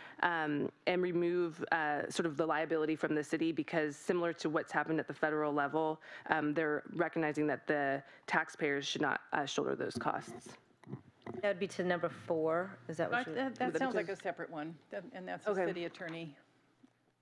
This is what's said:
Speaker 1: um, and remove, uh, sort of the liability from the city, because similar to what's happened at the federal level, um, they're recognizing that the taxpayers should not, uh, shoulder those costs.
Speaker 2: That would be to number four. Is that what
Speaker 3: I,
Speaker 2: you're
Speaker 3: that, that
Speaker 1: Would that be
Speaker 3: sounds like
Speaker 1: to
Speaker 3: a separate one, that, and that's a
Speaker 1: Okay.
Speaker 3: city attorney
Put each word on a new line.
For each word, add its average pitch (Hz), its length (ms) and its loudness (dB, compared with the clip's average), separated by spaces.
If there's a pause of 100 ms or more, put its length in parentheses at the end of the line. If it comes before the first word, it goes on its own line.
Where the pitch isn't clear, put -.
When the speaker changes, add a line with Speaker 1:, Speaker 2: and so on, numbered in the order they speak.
(240)
Speaker 1:
um, 156 480 2 (160)
and 180 140 4
remove, 175 680 2
uh, 151 380 2
sort - 160 0
of 151 120 -2
the 160 80 4
liability 156 500 2
from 156 180 0
the 151 100 2
city, 165 280 0
because 151 440 0
similar 170 380 0
to - 160 -2
what's 151 220 0
happened 156 280 2
at 135 80 -2
the 151 60 -6
federal 151 400 2
level, 156 480 2 (280)
um, 151 240 2
they're 151 280 2 (140)
recognizing 156 520 2
that 135 200 -2
the 143 340 2 (240)
taxpayers 143 640 0
should - 140 0
not, 143 200 2 (120)
uh, 147 120 2
shoulder 139 300 0
those - 200 -4
costs. - 640 -4 (840)
Speaker 2:
That 202 80 2
would 190 100 0
be 190 80 -2
to - 160 -2
number 175 260 2
four. 165 680 0 (100)
Is 160 100 -6
that 165 140 2
what 240 80 2
Speaker 3:
I, 254 60 0
Speaker 2:
you're 160 100 -4
Speaker 3:
that, 262 200 -2
that 254 100 0
Speaker 1:
Would - 80 0
that - 0 -
be 160 60 2
Speaker 3:
sounds 262 160 2
like 202 120 2
Speaker 1:
to 196 60 -2
Speaker 3:
a - 20 -8
separate 170 340 -6
one, 160 240 -6 (180)
that, 202 120 -6 (100)
and 185 140 -10
that's 180 180 -6
a 214 60 2
Speaker 1:
Okay. 185 140 2
Speaker 3:
city 170 200 0
attorney 165 480 -8 (880)